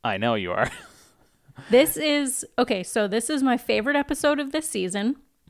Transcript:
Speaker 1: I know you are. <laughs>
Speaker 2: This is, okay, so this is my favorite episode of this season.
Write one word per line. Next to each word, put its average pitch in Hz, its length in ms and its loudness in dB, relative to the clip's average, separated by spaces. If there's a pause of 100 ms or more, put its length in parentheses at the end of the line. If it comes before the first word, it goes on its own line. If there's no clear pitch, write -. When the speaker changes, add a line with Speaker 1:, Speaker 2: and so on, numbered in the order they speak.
Speaker 1:
I 104 140 -2
know 113 180 2
you 92 160 -2
are. 101 240 2
<laughs> - 40 -18 (880)
Speaker 2:
This 262 260 6
is, 294 480 -2 (140)
okay, 233 240 0
so 208 260 -2
this 220 220 -2
is 294 140 0
my 254 120 4
favorite 226 400 0
episode 285 440 0
of 277 120 -6
this 311 160 -4
season. 202 500 -2 (320)